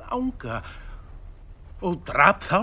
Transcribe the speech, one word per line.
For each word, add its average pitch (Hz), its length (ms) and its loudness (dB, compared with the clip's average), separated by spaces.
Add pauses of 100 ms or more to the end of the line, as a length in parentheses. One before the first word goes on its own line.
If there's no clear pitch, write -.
(100)
anga 240 520 -2 (1200)
og 175 240 0
drap 143 360 6
þá 175 200 4